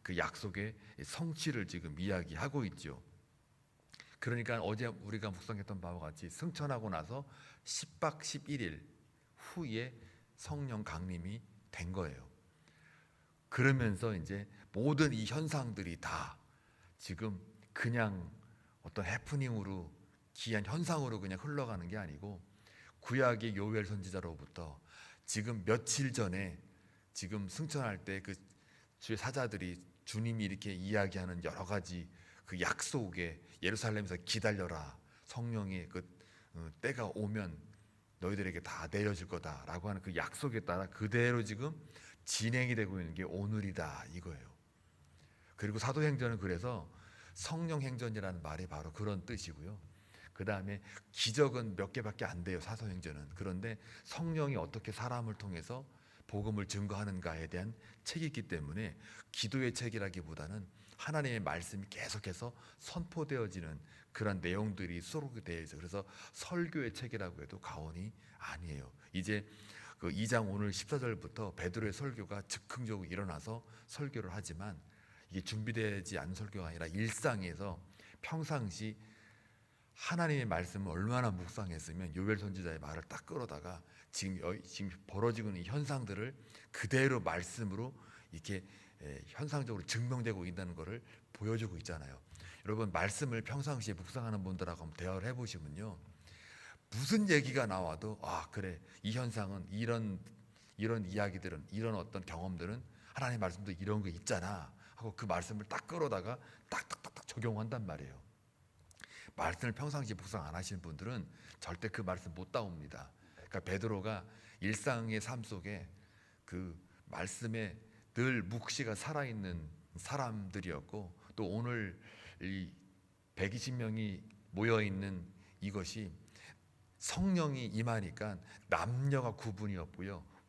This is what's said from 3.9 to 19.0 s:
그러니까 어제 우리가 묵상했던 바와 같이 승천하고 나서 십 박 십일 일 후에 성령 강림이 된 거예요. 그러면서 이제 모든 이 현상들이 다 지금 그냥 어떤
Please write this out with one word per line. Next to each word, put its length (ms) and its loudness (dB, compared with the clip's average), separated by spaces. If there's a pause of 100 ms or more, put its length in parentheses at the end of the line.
그러니까 400 2
어제 280 2
우리가 440 -2
묵상했던 480 -4
바와 200 -4
같이 300 -6
승천하고 600 -2
나서 360 -2 (380)
십 380 -4
박 200 2
십일 400 -2
일 240 -2 (520)
후에 600 -2 (380)
성령 480 -2
강림이 580 -2 (300)
된 220 -2
거예요. 360 -2 (1160)
그러면서 640 6
이제 320 -2 (280)
모든 400 6
이 120 2
현상들이 760 0
다 360 -2 (600)
지금 420 -2 (320)
그냥 580 4 (540)
어떤 220 -2